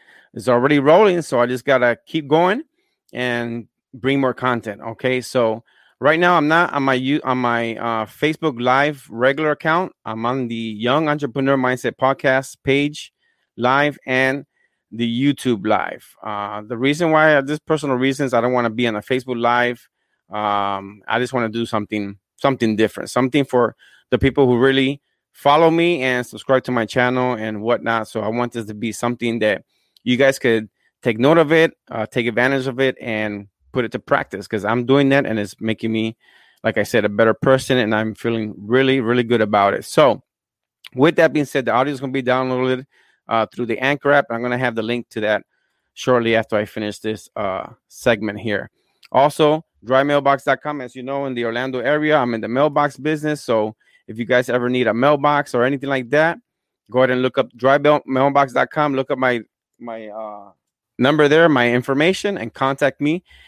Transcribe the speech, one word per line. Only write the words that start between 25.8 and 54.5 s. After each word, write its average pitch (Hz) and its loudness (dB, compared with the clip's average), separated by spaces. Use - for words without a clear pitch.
and 123 -2
subscribe 127 -2
to 127 -4
my 117 0
channel 127 0
and 110 -8
whatnot. 113 -2
So 113 -8
I 104 -4
want 120 -4
this 113 -8
to 107 -12
be 107 -6
something 120 -4
that 107 -2
you 123 0
guys 135 2
could 113 0
take 113 -2
note 147 4
of 156 4
it, 160 4
uh, 107 -6
take 117 -4
advantage 127 0
of 127 -4
it, 131 0
and 107 -6
put 123 -2
it 110 -8
to 117 -4
practice, - -4
'cause 101 -4
I'm 120 -2
doing 135 4
that 143 2
and 110 -4
it's 101 -8
making 110 -4
me, 113 -4
like 113 -2
I 104 2
said, 107 0
a 104 0
better 110 2
person, 131 2
and 110 0
I'm 110 -2
feeling 113 -4
really, 131 2
really 120 0
good 113 0
about 101 2
it. - -6
So 139 2
with 147 2
that 160 4
being 147 0
said, 131 -4
the 113 0
audio 135 0
is 131 -10
gonna 131 -8
be 135 -4
downloaded, 127 -2
uh, 110 0
through - -8
the 110 -4
Anchor 143 0
app. 143 4
I'm 117 -6
gonna 123 -2
have 123 -2
the 113 -2
link 120 -6
to 113 -8
that 107 0
shortly 117 0
after 110 0
I 104 0
finish 104 -8
this, 107 -8
uh, 98 -6
segment 107 -2
here. 104 -4
Also, 151 2
dry 131 2
mailbox 139 0
dot 135 0
com, 147 -8
as 123 -14
you 127 -12
know, 139 -6
in 131 -8
the 120 -4
Orlando 127 -4
area, 151 0
I'm 123 0
in 113 -4
the 107 -6
mailbox 147 0
business. 151 -4
So 107 0
if 107 -12
you 117 -6
guys 123 2
ever 123 0